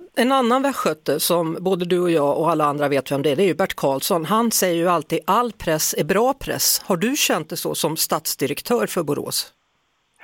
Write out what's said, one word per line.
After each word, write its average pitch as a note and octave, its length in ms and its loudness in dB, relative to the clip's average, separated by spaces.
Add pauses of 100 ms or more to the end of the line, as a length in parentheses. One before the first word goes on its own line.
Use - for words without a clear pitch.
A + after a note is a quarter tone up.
(160)
en B3+ 160 4
annan C4 300 4
västgöte E3 580 -2
som E3+ 400 0
både F3+ 240 0
du F3 160 0
och F3+ 100 2
jag C#3+ 280 2
och D#3+ 120 2
alla D#3 140 2
andra C#3+ 240 0
vet C#3 240 0
vem C#3 100 0
det D3+ 80 2
är, C3+ 60 2
det F3 60 2
är G3 40 4
ju D#3+ 80 2
Bert F#3 200 -2
Karlsson. D#3 500 0
Han A3 260 2
säger F3+ 240 0
ju E3+ 140 2
alltid, E3 380 0
"All A3+ 260 2
press - 460 -2
är E3+ 60 0
bra G#3+ 300 2
press." - 520 -2
Har G3 100 2
du A#3 200 -2
känt F3+ 340 0
det F3 60 -8
så D3+ 180 -4
som D#3+ 220 -2
stadsdirektör E3 880 -2
för - 160 -2
Borås? - 500 -4 (720)